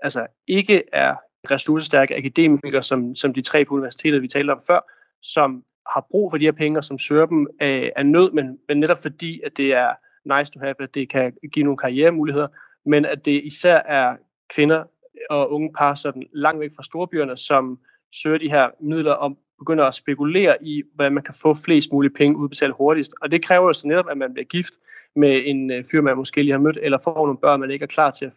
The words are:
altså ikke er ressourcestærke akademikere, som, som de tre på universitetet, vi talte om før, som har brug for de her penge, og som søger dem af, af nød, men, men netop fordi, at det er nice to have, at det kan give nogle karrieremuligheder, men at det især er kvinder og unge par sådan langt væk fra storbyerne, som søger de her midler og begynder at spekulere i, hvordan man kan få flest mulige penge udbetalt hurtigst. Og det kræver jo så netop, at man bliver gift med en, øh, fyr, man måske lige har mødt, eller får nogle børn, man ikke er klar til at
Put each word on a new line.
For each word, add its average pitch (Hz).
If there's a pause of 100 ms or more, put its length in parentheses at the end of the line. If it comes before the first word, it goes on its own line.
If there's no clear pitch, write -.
altså 131 (220)
ikke 190 (100)
er - (360)
ressourcestærke 139
akademikere, 139
som, 123
som 131
de 131
tre 147
på 139
universitetet, 139
vi 127
talte 143
om 135
før, 175 (420)
som 135 (300)
har 135
brug 190
for 160
de 147
her 156
penge, 156
og 147
som 139
søger 151
dem 160 (140)
af, 135
af 139
nød, 170
men, 139 (100)
men 147
netop 160
fordi, 165
at 147
det 135
er 123 (480)
nice 143
to 139
have, 139
at 135
det 131
kan 127 (200)
give 151
nogle 139
karrieremuligheder, 147 (380)
men 147
at 147
det 143
især 165
er 131 (380)
kvinder 156 (460)
og 143
unge 156
par 143
sådan 135
langt 151
væk 151
fra 143
storbyerne, 156
som 131 (340)
søger 156
de 156
her 143 (120)
midler 156
og 143 (200)
begynder 156
at 131
spekulere 147
i, 151 (120)
hvordan 139
man 139
kan -
få 156
flest 151
mulige 139
penge 147
udbetalt 143
hurtigst. 147
Og 151
det 165
kræver 180
jo 175
så 147
netop, 175
at 147
man 131
bliver 127
gift 175 (440)
med 139
en, 135
øh, 127
fyr, 156
man 139
måske 135
lige 143
har 139
mødt, 151
eller 135
får 156
nogle 135
børn, 139
man 135
ikke 143
er 147
klar 151
til -
at 131